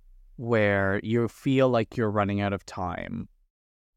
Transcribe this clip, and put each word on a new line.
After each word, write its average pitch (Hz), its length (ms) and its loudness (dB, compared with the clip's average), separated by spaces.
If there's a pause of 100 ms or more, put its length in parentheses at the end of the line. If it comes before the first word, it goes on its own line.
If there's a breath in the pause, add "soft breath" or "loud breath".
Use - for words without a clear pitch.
(360)
where 104 680 2
you 117 260 0
feel 131 420 2
like 117 260 0
you're 113 140 0
running 101 320 0
out 101 100 0
of 98 140 -6
time. 92 600 -8 (680)